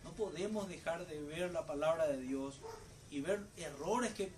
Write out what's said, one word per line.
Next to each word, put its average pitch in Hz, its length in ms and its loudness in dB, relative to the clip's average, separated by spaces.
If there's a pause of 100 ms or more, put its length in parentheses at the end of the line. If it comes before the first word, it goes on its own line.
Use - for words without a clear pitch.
No - 100 -10
podemos 196 540 0
dejar 170 380 -2
de 151 160 -4
ver 165 300 -2
la 165 160 0
palabra 156 400 4
de 135 140 4
Dios 135 340 0 (560)
y 143 100 0
ver 202 240 2 (120)
errores 175 560 0
que 190 240 -2